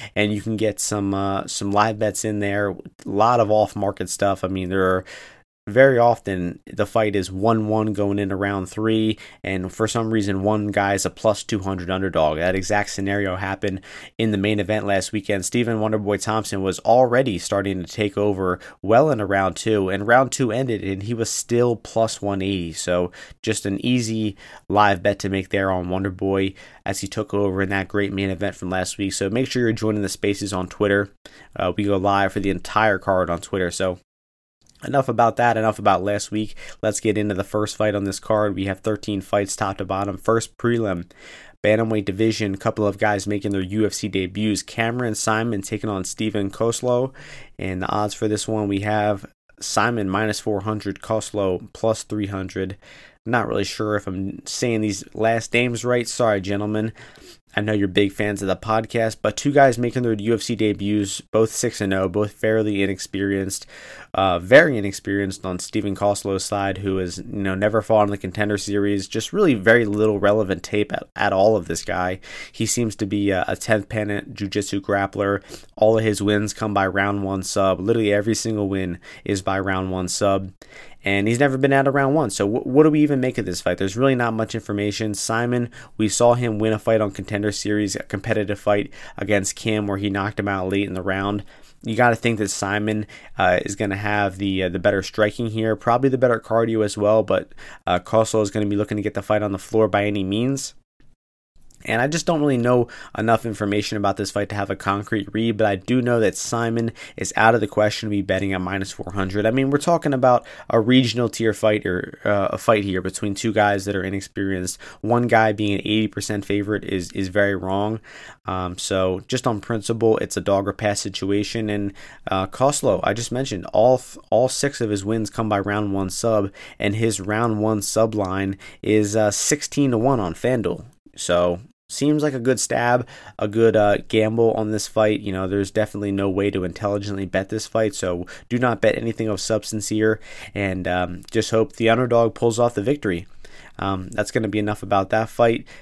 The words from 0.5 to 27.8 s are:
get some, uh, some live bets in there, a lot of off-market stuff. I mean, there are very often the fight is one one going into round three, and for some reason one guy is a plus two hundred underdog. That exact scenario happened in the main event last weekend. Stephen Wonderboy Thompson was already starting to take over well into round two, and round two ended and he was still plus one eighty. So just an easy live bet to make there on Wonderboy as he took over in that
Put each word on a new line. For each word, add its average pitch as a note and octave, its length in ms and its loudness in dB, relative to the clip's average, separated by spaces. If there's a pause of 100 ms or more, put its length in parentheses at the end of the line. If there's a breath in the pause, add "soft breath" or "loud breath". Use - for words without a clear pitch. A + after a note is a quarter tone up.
get G#2 240 -2
some, G2+ 340 -2
uh, G2 340 -2
some G2+ 260 -4
live G#2 260 2
bets G#2+ 240 -2
in G#2+ 160 -2
there, G2+ 300 0
a F2+ 80 -6 (260)
lot A2+ 380 4
of G#2 100 4
off-market G2+ 580 0
stuff. G2 360 -2
I - 20 0
mean, F#2 220 -4
there F#2+ 160 2
are F#2 200 2 (640 loud breath)
very B2+ 320 6
often G2 680 2
the G2+ 220 -2
fight G#2+ 280 0
is F#2 160 -2
one G#2+ 360 2
one G#2+ 260 0
going G2+ 240 0
into G2 180 -2
round G2 320 -2
three, A2 520 0 (240 loud breath)
and F#2 280 -4
for A2 160 -2
some A2+ 240 -2
reason G2+ 300 0
one G#2 280 0
guy G2+ 260 2
is F#2+ 100 -2
a F#2+ 60 -2
plus - 320 0
two G#2+ 160 -2
hundred F#2 320 -6
underdog. E2 480 0
That F#2 160 0
exact G2+ 340 -2
scenario G2 460 -2
happened F#2+ 460 -4 (360 loud breath)
in A2 140 0
the G2+ 80 0
main G#2 200 0
event G#2 280 -2
last G2 240 0
weekend. G2+ 340 -2
Stephen A#2 320 0
Wonderboy G#2+ 460 0
Thompson G#2 400 -2
was F#2+ 160 -2
already A#2+ 580 4
starting G2 460 -2
to D#2 40 -10
take G#2 300 -4
over F#2+ 420 0 (220 loud breath)
well B2 300 6
into G#2+ 160 -2
round G2 300 0
two, G#2 320 0
and G2 180 -2
round B2+ 240 6
two A#2+ 200 -2
ended A2+ 320 -2
and F#2+ 200 -4
he A#2 100 -4
was A2+ 160 -2
still A#2+ 460 2
plus - 440 -2
one G2+ 220 -2
eighty. F#2 320 -2
So F2 380 0 (320 loud breath)
just G#2+ 240 -2
an G2 180 -4
easy A2 500 0 (340 loud breath)
live G2+ 340 4
bet G2+ 160 2
to G2+ 100 -4
make F#2+ 200 -2
there G2 200 0
on F2+ 200 -2
Wonderboy F#2+ 680 -2 (280 loud breath)
as - 180 -6
he C#3 60 -8
took - 240 -6
over G2 300 0
in F#2+ 80 0
that F#2+ 200 -4